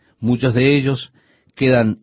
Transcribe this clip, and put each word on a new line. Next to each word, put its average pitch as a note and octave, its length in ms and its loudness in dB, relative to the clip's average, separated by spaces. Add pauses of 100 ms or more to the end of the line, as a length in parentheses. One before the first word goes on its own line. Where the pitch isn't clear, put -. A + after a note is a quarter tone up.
(200)
Muchos A#2+ 340 -2
de C3+ 240 2
ellos C3+ 340 -4 (440)
quedan A#2+ 480 0